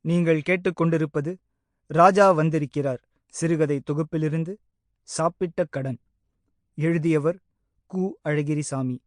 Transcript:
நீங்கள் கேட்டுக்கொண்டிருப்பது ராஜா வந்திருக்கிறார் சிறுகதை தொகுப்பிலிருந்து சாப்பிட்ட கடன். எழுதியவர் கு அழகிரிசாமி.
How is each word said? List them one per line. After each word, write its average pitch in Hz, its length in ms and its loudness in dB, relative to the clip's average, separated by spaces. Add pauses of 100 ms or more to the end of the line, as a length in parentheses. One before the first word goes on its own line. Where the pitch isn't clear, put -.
நீங்கள் 165 480 2
கேட்டுக்கொண்டிருப்பது 165 840 0 (520)
ராஜா 190 440 6
வந்திருக்கிறார் 147 720 -2 (260)
சிறுகதை 156 500 -2
தொகுப்பிலிருந்து 156 800 -4 (460)
சாப்பிட்ட 175 600 -4
கடன். 135 340 -6 (800)
எழுதியவர் 160 640 0 (540)
கு 185 160 -4 (140)
அழகிரிசாமி. 147 840 -4